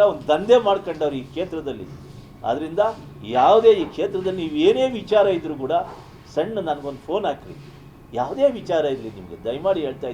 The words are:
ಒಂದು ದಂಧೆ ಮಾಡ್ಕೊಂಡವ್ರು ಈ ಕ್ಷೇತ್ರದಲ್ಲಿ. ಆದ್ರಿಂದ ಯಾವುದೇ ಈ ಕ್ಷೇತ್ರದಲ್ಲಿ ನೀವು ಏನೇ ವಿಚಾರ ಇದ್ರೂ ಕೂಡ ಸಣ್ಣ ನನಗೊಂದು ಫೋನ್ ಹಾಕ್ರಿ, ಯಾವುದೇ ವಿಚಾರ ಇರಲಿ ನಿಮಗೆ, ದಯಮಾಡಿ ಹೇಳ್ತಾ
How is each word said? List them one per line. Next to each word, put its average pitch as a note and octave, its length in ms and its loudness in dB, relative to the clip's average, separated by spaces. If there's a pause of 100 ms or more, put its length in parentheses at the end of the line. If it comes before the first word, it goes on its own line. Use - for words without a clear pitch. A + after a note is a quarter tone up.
(120)
ಒಂದು C#3 200 -10
ದಂಧೆ G#3 260 6 (100)
ಮಾಡ್ಕೊಂಡವ್ರು D#3 540 0
ಈ - 100 -14
ಕ್ಷೇತ್ರದಲ್ಲಿ. D3+ 560 -8 (600)
ಆದ್ರಿಂದ D#3 300 -2 (600)
ಯಾವುದೇ A3 420 8
ಈ D3+ 40 -2 (100)
ಕ್ಷೇತ್ರದಲ್ಲಿ F#3 480 -4
ನೀವು D3+ 140 -4 (120)
ಏನೇ C4 180 2 (140)
ವಿಚಾರ G3+ 260 4 (120)
ಇದ್ರೂ D#3 160 -8 (100)
ಕೂಡ D3+ 80 -2 (600)
ಸಣ್ಣ G3 200 -2 (140)
ನನಗೊಂದು C#3+ 400 -8
ಫೋನ್ G3 200 -2
ಹಾಕ್ರಿ, G2 260 -10 (640)
ಯಾವುದೇ G3 280 0 (120)
ವಿಚಾರ D#3 260 -2 (100)
ಇರಲಿ A2 240 -10
ನಿಮಗೆ, F2 260 -16
ದಯಮಾಡಿ D#3 420 -2
ಹೇಳ್ತಾ B2+ 260 -8